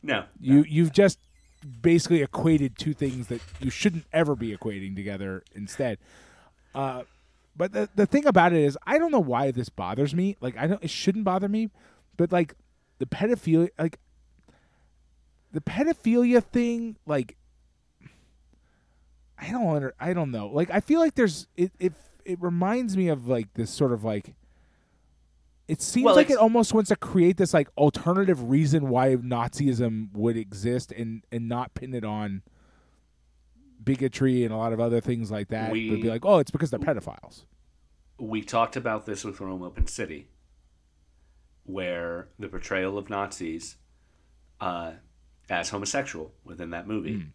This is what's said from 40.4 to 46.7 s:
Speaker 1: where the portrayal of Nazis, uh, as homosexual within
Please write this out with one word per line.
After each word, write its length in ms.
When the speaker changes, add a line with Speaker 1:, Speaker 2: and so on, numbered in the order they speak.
Speaker 1:
where 640
the 100
portrayal 480
of 140
Nazis, 680
uh, 320
as 200
homosexual 600
within 260